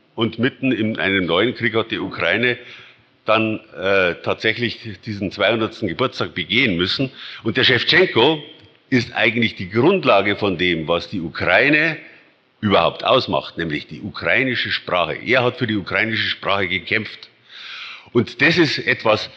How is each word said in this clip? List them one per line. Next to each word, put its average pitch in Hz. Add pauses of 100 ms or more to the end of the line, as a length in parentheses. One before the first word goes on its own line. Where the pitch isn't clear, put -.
(160)
Und 110
mitten 131
in 110
einem 95
neuen 92
Krieg 110
hat 110
die 98
Ukraine 107 (640)
dann, 110 (140)
äh, 92
tatsächlich 110
diesen 101
zweihundertsten 107
Geburtstag 90
begehen 95
müssen. 92 (320)
Und 110
der 127
Schewtschenko 147 (460)
ist 123
eigentlich 113
die 92
Grundlage 117
von 98
dem, 82
was 85
die 95
Ukraine 127 (640)
überhaupt 92
ausmacht, 104
nämlich 78
die 73
ukrainische 107
Sprache. 82
Er 120
hat 120
für 127
die 107
ukrainische 104
Sprache 98
gekämpft. 98 (840)
Und -
das 165
ist 156
etwas, 117